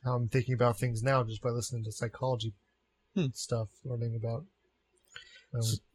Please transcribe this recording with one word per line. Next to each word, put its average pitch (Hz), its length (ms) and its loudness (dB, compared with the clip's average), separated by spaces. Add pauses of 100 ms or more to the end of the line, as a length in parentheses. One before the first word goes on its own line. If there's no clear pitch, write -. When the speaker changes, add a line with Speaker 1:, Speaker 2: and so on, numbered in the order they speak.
Speaker 1:
how 123 120 0
I'm 120 120 0
thinking 127 260 2
about 120 240 4
things 117 240 0
now 131 200 4
just 113 200 -4
by 123 80 0
listening 117 340 -4
to 107 80 -6
psychology 117 600 -2 (600)
Speaker 2:
Hmm. 160 200 2
Speaker 1:
stuff, 113 340 -2 (160)
learning 117 320 -2
about, 117 280 -4 (1080)
um, 120 60 0
Speaker 3:
S- 113 200 0 (140)